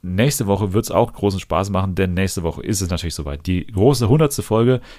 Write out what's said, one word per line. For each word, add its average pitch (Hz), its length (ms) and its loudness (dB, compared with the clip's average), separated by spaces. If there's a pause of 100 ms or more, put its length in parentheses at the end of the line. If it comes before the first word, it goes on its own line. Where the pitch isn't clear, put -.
Nächste 101 460 0
Woche 98 260 0
wird's 107 180 0
auch 110 220 2
großen 196 260 0
Spaß 95 300 -2
machen, 95 260 -2
denn 92 200 0
nächste 95 300 -2
Woche 80 180 -4
ist 104 180 -2
es 90 80 -2
natürlich 85 260 -4
soweit. 71 320 -8
Die 90 200 0
große 113 420 4
hundertste 147 340 2
Folge, 117 380 2 (180)